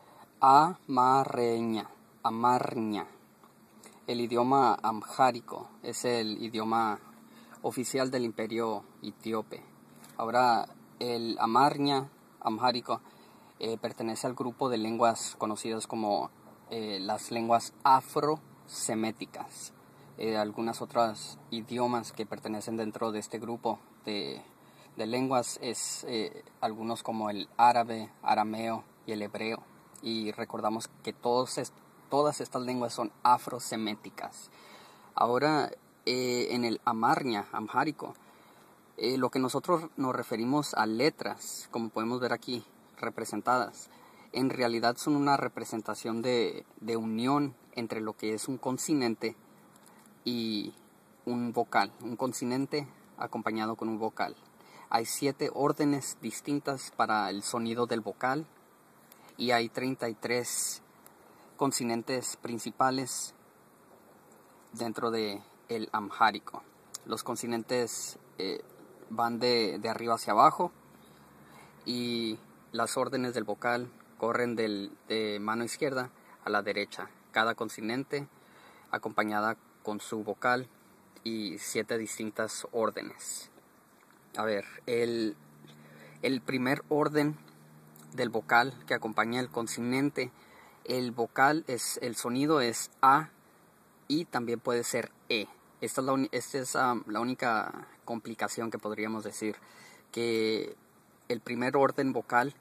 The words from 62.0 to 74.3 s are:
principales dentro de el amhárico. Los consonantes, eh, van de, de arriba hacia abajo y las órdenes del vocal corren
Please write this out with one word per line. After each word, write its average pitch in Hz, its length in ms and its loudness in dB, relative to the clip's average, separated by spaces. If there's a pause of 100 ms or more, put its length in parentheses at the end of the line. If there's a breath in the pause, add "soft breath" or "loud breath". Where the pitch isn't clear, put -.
principales 127 1000 -2 (1400)
dentro 117 360 -2
de 107 320 -2 (280)
el 110 240 -4
amhárico. 104 680 0 (440)
Los 110 180 -6
consonantes, 117 960 -4 (180)
eh, 92 280 -4 (440)
van 117 300 0
de, 113 400 4
de 107 80 -4
arriba 117 280 0
hacia 113 180 0
abajo 156 400 8 (1120 loud breath)
y 120 520 -2 (360)
las 117 240 0
órdenes 127 360 0
del 113 120 -2
vocal 123 440 -2 (280)
corren 117 400 0